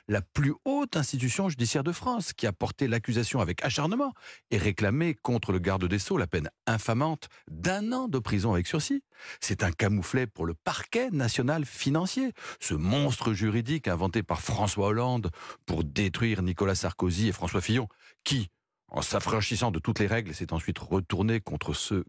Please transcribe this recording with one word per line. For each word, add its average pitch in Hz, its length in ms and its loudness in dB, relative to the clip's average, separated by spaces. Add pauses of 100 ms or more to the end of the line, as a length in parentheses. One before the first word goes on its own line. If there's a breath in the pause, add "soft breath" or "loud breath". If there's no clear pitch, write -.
la 101 140 2
plus 139 320 0 (140)
haute 269 280 0
institution 139 540 0
judiciaire 131 340 0
de 165 100 0
France, 233 420 -2
qui - 120 -2
a 101 60 0
porté 113 340 -2
l'accusation 117 540 0
avec 90 240 0
acharnement 214 480 0 (380 loud breath)
et 110 80 2
réclamé 107 560 2
contre - 360 -2
le 92 100 4
garde 92 260 2
des 95 120 2
Sceaux 190 200 0
la 95 80 2
peine 80 240 -2 (160)
infamante 120 640 0 (220 loud breath)
d'un 185 420 -2
an 254 140 -2
de 151 120 0
prison 110 340 2
avec 90 140 2
sursis. 277 360 0 (380 loud breath)
C'est - 220 -2
un 92 100 2
camouflet 107 540 2
pour 98 180 -6
le 85 80 -2
parquet 226 580 -2
national 139 540 2
financier, 185 680 0 (280 loud breath)
ce - 140 -2
monstre 113 580 2
juridique 113 560 0
inventé 92 340 2
par 82 200 -2
François 104 460 0
Hollande 117 420 0 (340 loud breath)
pour 80 200 0
détruire 95 580 0
Nicolas 92 320 2
Sarkozy 90 540 0
et 92 40 2
François 87 300 -2
Fillon, 117 260 0 (360 loud breath)
qui, 117 240 0 (420)
en - 120 -2
s'affranchissant 107 680 0
de 90 80 -2
toutes - 200 -2
les 104 80 4
règles, 101 280 0
s'est 85 200 -6
ensuite 80 240 -2
retourné 95 600 0
contre - 340 -6
ceux 92 340 -2